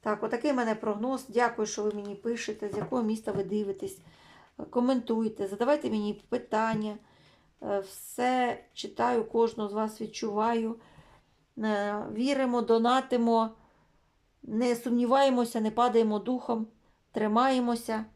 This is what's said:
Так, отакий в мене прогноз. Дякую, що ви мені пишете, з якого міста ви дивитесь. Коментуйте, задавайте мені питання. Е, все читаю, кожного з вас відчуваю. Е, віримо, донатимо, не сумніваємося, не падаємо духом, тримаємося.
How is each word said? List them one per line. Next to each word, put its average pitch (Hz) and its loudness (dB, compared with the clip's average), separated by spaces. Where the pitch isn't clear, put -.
Так, 208 -2
отакий 240 -2
в - 2
мене 233 0
прогноз. 220 -4
Дякую, 226 0
що 208 -6
ви 208 0
мені 202 -8
пишете, 214 -6
з 196 -4
якого 240 -2
міста 220 -2
ви 196 -2
дивитесь. 196 -4
Коментуйте, 233 0
задавайте 240 0
мені 208 -2
питання. 214 -2
Е, 202 -2
все 247 -2
читаю, 233 -2
кожного 226 0
з 202 -6
вас 214 -4
відчуваю. 226 -2
Е, 208 -2
віримо, 247 2
донатимо, 233 4
не 233 2
сумніваємося, 240 2
не 214 0
падаємо 226 4
духом, 226 -2
тримаємося. 233 2